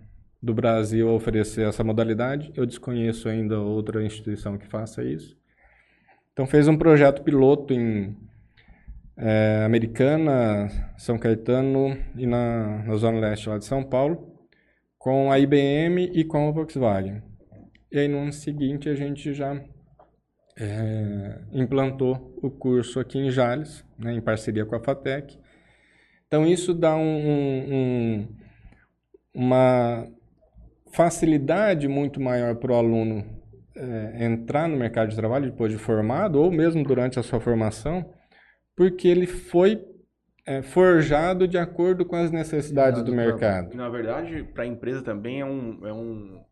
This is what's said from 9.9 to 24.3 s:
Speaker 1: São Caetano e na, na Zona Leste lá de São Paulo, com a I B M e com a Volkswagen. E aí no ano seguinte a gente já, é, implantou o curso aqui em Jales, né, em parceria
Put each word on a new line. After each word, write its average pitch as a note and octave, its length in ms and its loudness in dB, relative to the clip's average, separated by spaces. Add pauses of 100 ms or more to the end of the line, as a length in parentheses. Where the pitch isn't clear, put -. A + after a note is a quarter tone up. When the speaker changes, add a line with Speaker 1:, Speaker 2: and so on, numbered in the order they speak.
Speaker 1:
São - 220 -4
Caetano C3 800 0 (180)
e B2 120 -4
na, A#2 560 -2
na A2 120 -2
Zona A2+ 240 0
Leste G#2+ 300 -2
lá G#2+ 80 -4
de G#2 80 -10
São C3+ 180 -2
Paulo, C3+ 520 -2 (640)
com C3+ 320 0
a C3+ 80 4
I C#3 80 6
B C#3+ 100 4
M E3 560 2
e E3 100 2
com D3+ 240 -2
a D3+ 40 -2
Volkswagen. A2 720 -2 (680)
E D3+ 60 -2
aí C#3+ 100 2
no C#3+ 120 -2
ano C#3+ 120 -4
seguinte D3 560 -6
a D3+ 60 0
gente C#3+ 400 -6
já, C#3 260 -6 (1000)
é, G#2+ 840 -6 (100)
implantou C3 920 -2
o C3+ 80 -4
curso B2 480 -2
aqui B2+ 180 -6
em C3+ 140 0
Jales, B2+ 520 -2 (140)
né, A#2 160 -6
em A#2 80 -4
parceria A2 420 -2